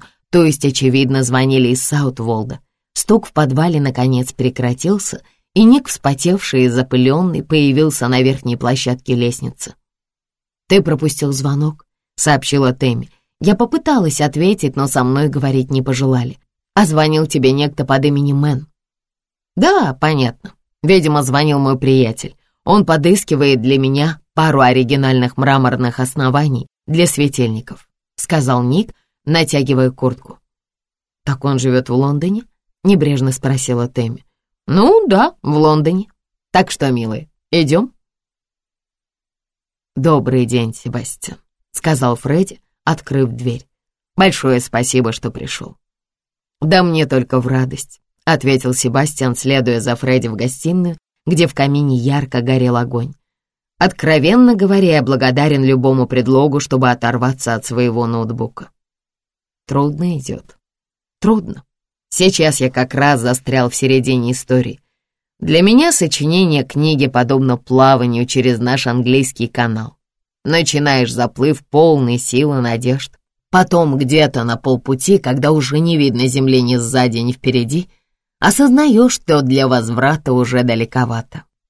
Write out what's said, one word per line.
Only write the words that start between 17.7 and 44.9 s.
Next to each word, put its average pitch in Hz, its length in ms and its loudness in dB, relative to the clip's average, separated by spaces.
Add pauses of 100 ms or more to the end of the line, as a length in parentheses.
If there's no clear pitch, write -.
под 135 200 0
именем 143 320 0
Мэн". 147 300 -2 (880)
"Да, 254 380 2
понятно. 135 600 -2 (280)
Видимо, 151 420 2
звонил 143 360 0
мой 135 180 0
приятель. 131 580 0 (280)
Он 202 220 2
подыскивает 147 760 2
для 131 160 2
меня 143 440 -2 (120)
пару 151 280 2
оригинальных 127 760 2
мраморных 127 600 0
оснований 131 680 -2 (200)
для 170 180 2
светильников", 131 840 -4 (260)
сказал 131 480 0
Ник, 151 300 0 (320)
натягивая 139 640 0
куртку. - 480 -6 (840)
"Так 131 200 -6
он 139 160 -2
живет 127 300 0
в 120 40 -4
Лондоне?" 147 500 -2 (400)
небрежно 143 480 2
спросила 127 560 -4
Тэмми. 120 380 -6 (420)
"Ну 339 400 4
да, 208 340 2
в 147 160 -2
Лондоне. 156 500 2 (440)
Так 185 200 0
что, 135 200 -4
милый, 117 380 -6 (220)
идем?" 165 420 0 (2000)
"Добрый 131 500 0
день, 113 280 -2
Себастьян", - 640 -12 (380)
сказал 127 400 -2
Фредди, 160 440 -4 (240)
открыв 135 460 -2
дверь. 120 380 -8 (480)
"Большое 131 440 0
спасибо, 123 520 -2